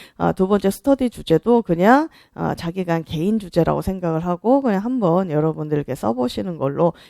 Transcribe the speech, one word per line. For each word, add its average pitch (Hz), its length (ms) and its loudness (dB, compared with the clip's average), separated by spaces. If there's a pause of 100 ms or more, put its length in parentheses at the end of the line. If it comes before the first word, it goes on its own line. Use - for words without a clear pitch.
(180)
어, 170 140 0
두 190 160 0
번째 196 220 2
스터디 269 380 0
주제도 220 540 2
그냥, 220 480 4 (240)
어, 160 200 -4
자기가 170 480 -4
개인 175 360 -2
주제라고 160 420 0
생각을 170 440 -4
하고 208 380 0
그냥 202 220 0
한번 190 460 0
여러분들께 151 640 -2
써보시는 214 640 -4
걸로, 143 340 0 (180)